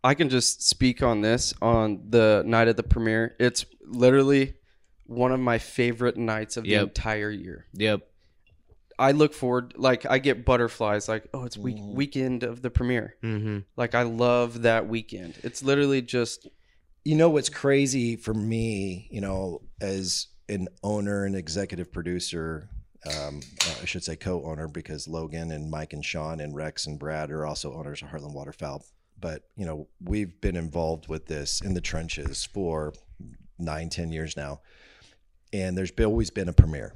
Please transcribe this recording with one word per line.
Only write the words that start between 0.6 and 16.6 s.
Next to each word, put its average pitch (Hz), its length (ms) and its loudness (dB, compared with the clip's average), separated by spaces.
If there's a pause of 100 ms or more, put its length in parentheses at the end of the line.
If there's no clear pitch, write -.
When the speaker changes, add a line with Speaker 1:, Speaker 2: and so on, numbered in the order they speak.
Speaker 1:
speak - 360 4
on 113 180 4
this 113 400 2
on 110 480 4
the 110 380 8
night 113 220 6
of 110 80 4
the 117 60 -2
premiere. 113 560 2
It's 120 260 2 (220)
literally 135 680 6 (520)
one 123 260 0
of 131 80 0
my 123 180 2
favorite 120 580 0
nights 110 400 -4
of 117 80 -8
the 101 60 -2
Speaker 2:
Yep. 104 120 6
Speaker 1:
entire 107 480 -2
year. 95 440 -10
Speaker 2:
Yep. 104 320 0 (920)
Speaker 1:
I 135 140 6
look 151 200 6
forward, 123 440 -2
like, 127 280 2
I 135 140 2
get 135 260 2
butterflies, 113 640 2
like, 110 240 -4
"Oh, 131 120 -6
it's 120 120 -10
week-, 107 200 -6
Speaker 3:
Mm-hmm. 104 180 -10
Speaker 1:
weekend 131 480 -2
of 120 180 -6
the 127 100 -4
premiere." 120 520 0
Speaker 2:
Mm-hmm. 107 360 -2 (180)
Speaker 1:
Like, 120 180 -2
I 120 80 4
love 120 600 2
that 113 260 4
weekend. 110 540 -8
It's - 200 -8
literally 139 400 4
just 120 460 -4 (560)